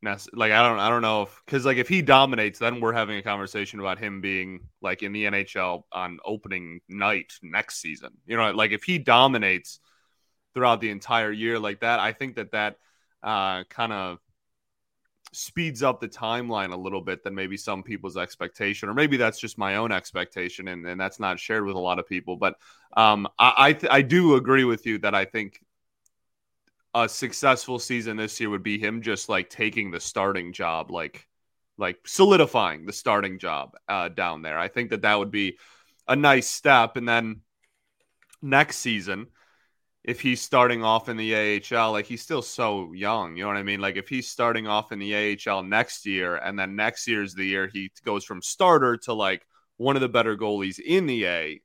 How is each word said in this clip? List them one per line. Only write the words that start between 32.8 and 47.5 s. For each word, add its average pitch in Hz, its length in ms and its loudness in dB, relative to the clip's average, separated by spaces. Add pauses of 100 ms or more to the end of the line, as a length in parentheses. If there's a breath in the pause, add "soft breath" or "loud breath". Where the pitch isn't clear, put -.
the 98 60 -8
starting 101 480 -2
job, 76 320 -6 (160)
uh, 92 220 -2
down 85 320 -4
there. 78 180 -6
I 87 80 -2
think 117 220 -6
that 104 140 -4
that 107 140 4
would 101 140 -2
be 101 260 -2 (520 soft breath)
a 131 80 6
nice 139 320 6
step. 127 480 4
And 120 100 -4
then 113 340 0 (1000)
next 139 380 2
season, 101 480 -4 (760)
if - 160 -6
he's 123 220 0
starting 123 420 4
off 113 260 2
in 117 60 -6
the 110 180 -2
A 110 40 2
H 104 340 0
L, 113 200 2
like, 104 160 -4
he's 117 160 -12
still 147 180 -4
so 101 500 -4
young, 95 460 -4
you 92 60 -6
know 104 60 -4
what 101 80 -2
I 98 60 -4
mean? 101 160 -2
Like, 98 180 -2
if 98 120 -10
he's 131 180 -6
starting 117 400 0
off 104 240 -2
in 107 80 -8
the 101 140 -6
A 104 40 0
H 104 300 -2
L 98 160 -2
next 107 420 -2
year, 92 320 -2
and 95 200 -6
then 98 180 -6
next 107 320 -2
year's 101 280 -4
the 95 100 -4
year 95 260 -2